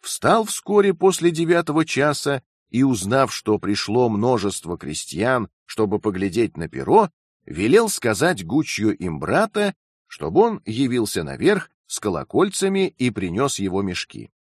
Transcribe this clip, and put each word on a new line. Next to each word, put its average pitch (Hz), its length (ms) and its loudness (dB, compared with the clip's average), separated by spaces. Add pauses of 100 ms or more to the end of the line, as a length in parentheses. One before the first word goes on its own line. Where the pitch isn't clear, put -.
встал 214 440 0
вскоре 202 500 2
после 175 360 2
девятого 165 540 2
часа 143 580 -2 (280)
и, 123 120 2
узнав, 123 520 2
что 107 240 0
пришло 104 500 0
множество 101 720 0
крестьян, 101 720 -4 (180)
чтобы 107 320 -2
поглядеть 98 580 -2
на 80 120 -8
перо, 90 420 2 (340)
велел 143 460 2
сказать 113 560 0
Гуччио 107 460 0
им 82 260 -4
брата, 196 560 -2 (320)
чтобы - 340 -2
он 226 240 2
явился 117 580 -2
наверх 117 480 0 (200)
с - 80 -8
колокольцами 190 880 -2
и 127 240 -2
принёс 101 480 -4
его 98 240 -2
мешки. - 480 -8 (120)